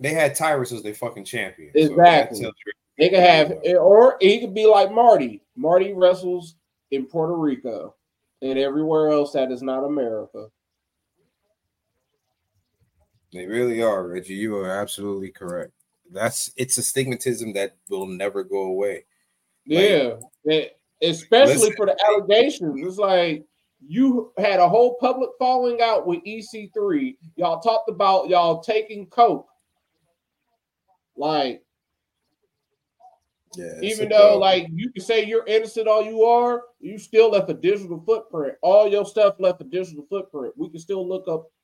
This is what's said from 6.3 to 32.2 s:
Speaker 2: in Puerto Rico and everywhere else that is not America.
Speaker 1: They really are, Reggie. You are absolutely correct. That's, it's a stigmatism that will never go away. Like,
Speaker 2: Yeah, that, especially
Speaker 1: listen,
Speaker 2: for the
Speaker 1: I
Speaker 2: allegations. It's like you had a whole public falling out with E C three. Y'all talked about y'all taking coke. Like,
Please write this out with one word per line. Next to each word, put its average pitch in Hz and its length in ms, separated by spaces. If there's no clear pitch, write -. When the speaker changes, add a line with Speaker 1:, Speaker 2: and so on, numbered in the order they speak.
Speaker 2:
in 135 140
Puerto 165 300
Rico 123 580
and 131 160
everywhere 156 540
else 147 220
that 131 180
is 123 120
not 131 220
America. 113 640
Speaker 1:
They 90 140
really 117 360
are, 98 240
Reggie. 90 280
You 107 240
are 92 120
absolutely 98 600
correct. 87 420
That's, 107 460
it's 127 220
a 120 40
stigmatism 120 720
that 98 220
will 95 180
never 95 380
go 98 200
away. 92 420
Like, 175 220
Speaker 2:
Yeah, 135 260
that, 151 260
especially 226 520
Speaker 1:
listen, 214 220
Speaker 2:
for 208 100
the 185 140
Speaker 1:
I 208 120
Speaker 2:
allegations. 190 760
It's 185 120
like 175 460
you 247 520
had 196 220
a 175 80
whole 240 320
public 262 380
falling 247 420
out 220 260
with 170 180
E 214 180
C 214 320
three. 151 420
Y'all 165 240
talked 226 280
about 190 400
y'all 170 320
taking 214 460
coke. 214 420
Like, 143 480